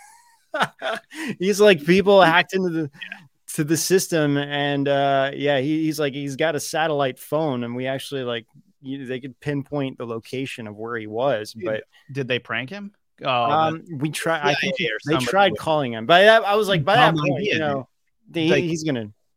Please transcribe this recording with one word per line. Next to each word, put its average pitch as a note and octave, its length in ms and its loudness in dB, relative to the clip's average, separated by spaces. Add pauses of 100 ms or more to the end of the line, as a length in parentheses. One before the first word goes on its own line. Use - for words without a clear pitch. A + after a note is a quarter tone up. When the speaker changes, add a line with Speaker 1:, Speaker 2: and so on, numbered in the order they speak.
(540)
Speaker 1:
<laughs> - 840 -6
He's F#3+ 220 0
like, F#3+ 240 6
"People F#3+ 380 6
hacked F3 320 4
into F#3 160 0
the, D#3+ 120 -2
Speaker 2:
Yeah. - 360 -12 (360)
Speaker 1:
to D#3+ 100 0
the D#3 120 0
system." D#3+ 600 2
And, C#3+ 520 -2
uh, C#3 460 2
yeah, C#3 240 0
he, D#3 260 -2
he's D3+ 140 -4
like, C#3+ 160 -2
"He's C#3 220 -8
got D#3 200 0
a C#3 40 -2
satellite D3 580 -2
phone." D3 460 -2
And A#2+ 100 -8
we B2+ 120 -6
actually, C3+ 380 -6
like, A#2+ 220 -6 (340)
you, C3+ 260 -10
they B2+ 140 -6
could C3 200 -16
pinpoint C#3+ 580 -6
the B2 80 -8
location A#2+ 600 -8
of G#2 100 -14
where A2+ 200 -10
he G#2+ 100 -8
was. A2 460 -2
Speaker 2:
Dude, A2 120 -14
Speaker 1:
But A2 200 -4 (280)
Speaker 2:
did C3 160 -6
they B2 100 0
prank A#2+ 320 -6
him? G3+ 220 -14 (320)
Oh, B2+ 260 0
Speaker 1:
um, D#3+ 360 0
Speaker 2:
the E3+ 100 -10
Speaker 1:
we D3 140 -2
tried, D#3+ 320 -2
I D3 120 2
think C#3+ 220 -2
Speaker 2:
C B2 100 -4
I - 20 -2
A - 20 -2
or G#2+ 160 -4
Speaker 1:
they D3 80 0
Speaker 2:
somebody E3 120 0
Speaker 1:
tried G3 260 4
Speaker 2:
would - 80 -6
Speaker 1:
calling D3 320 0
him, A2+ 140 -6
but F3 220 8
I, A3 100 6
I G3+ 180 0
was G#3+ 120 0
like, F3 160 0
by G3 120 4
that G3 180 6
Speaker 2:
Dumb D#3+ 40 0
Speaker 1:
point, D3+ 200 -2
Speaker 2:
idea, F#3+ 160 -2
Speaker 1:
you D#3 60 -2
know, C#3 280 -4 (420)
Speaker 2:
dude. D3 40 -20
Speaker 1:
the, E3 160 0
Speaker 2:
Like D3+ 140 2
Speaker 1:
he's D#3+ 180 -4
gonna A#2+ 300 -4 (240)